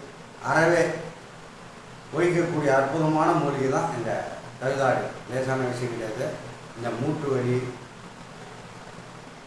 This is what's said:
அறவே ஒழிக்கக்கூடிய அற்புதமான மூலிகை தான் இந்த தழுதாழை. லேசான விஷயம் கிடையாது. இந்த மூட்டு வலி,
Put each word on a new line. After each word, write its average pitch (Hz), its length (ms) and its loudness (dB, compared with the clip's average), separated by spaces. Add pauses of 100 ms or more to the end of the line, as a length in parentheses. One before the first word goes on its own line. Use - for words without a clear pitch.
(500)
அறவே 165 340 6 (1300)
ஒழிக்கக்கூடிய 156 640 4
அற்புதமான 156 520 4 (100)
மூலிகை 131 340 2
தான் - 220 2
இந்த 113 140 -2 (480)
தழுதாழை. 131 420 2 (280)
லேசான 131 400 0
விஷயம் 117 240 -4
கிடையாது. 113 340 -4 (480)
இந்த 117 140 -4 (100)
மூட்டு 151 320 0
வலி, 123 260 2 (1900)